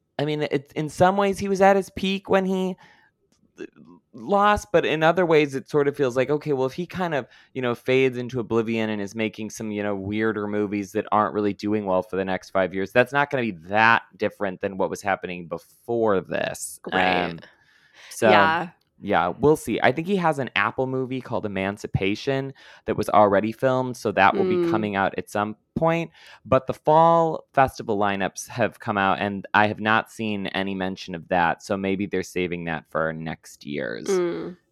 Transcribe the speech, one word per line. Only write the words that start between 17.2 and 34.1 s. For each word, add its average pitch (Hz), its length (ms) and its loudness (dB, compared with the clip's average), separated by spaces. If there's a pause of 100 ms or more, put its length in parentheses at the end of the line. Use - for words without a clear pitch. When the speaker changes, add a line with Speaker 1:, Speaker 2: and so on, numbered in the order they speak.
Speaker 1:
Um, 85 140 -8 (720)
so - 200 2
Speaker 2:
Yeah. 165 400 4 (300)
Speaker 1:
yeah, 90 280 2 (120)
we'll 147 160 4
see. 117 280 -4
I 123 80 6
think 165 160 -4
he 202 80 0
has 160 240 0
an 123 160 -4
Apple 117 320 0
movie 131 340 -6
called 107 240 -6
Emancipation 104 1040 -2 (340)
that 110 120 -2
was 107 120 -4
already 101 420 4
filmed, 127 440 -2
so 107 180 -4
that 95 220 6
will 185 100 0
be 185 100 0
Speaker 2:
Mm. 170 160 0
Speaker 1:
coming 107 240 -2
out 98 240 0
at - 100 -8
some 104 260 -2 (200)
point. 165 340 0 (340)
But 131 220 2
the - 80 -6
fall 165 800 4
festival 117 460 2
lineups 98 480 -2
have 113 320 -2
come 107 180 -4
out, 95 220 2
and 98 340 -4
I 104 140 6
have 107 120 -4
not 110 320 0
seen 104 360 -6
any 95 260 -4
mention 95 400 -6
of 82 140 -10
that, 85 340 2
so 101 160 -4
maybe 98 300 -2
they're 92 160 -4
saving 87 400 -4
that 80 260 -6
for 80 240 -2
next 80 540 -12
year's 64 400 -8
Speaker 2:
Mm. 175 500 -4 (140)